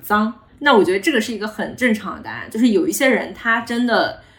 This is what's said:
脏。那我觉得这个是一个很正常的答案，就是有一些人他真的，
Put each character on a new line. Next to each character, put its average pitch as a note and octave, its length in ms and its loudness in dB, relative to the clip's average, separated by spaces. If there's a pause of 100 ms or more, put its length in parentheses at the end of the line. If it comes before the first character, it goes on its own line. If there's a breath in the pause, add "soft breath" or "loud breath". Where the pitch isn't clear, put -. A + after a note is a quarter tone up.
脏。 G#3+ 320 0 (280 soft breath)
那 C#4+ 120 4
我 G3+ 100 8
觉 E3 80 2
得 G3 80 0
这 D4+ 140 0
个 B3 80 2
是 - 140 -6
一 - 20 -8
个 G3+ 100 -8
很 G#3 300 -8
正 A#3+ 160 0
常 F3+ 240 -4
的 D3 60 -16
答 A2 100 -12
案， - 180 -12
就 A3+ 80 -6
是 B3 100 4
有 E3+ 200 4
一 F3 40 -2
些 C4+ 140 2
人 F#3+ 280 2
他 A#3 260 0
真 A#3+ 260 -2
的， G3 320 0 (200 soft breath)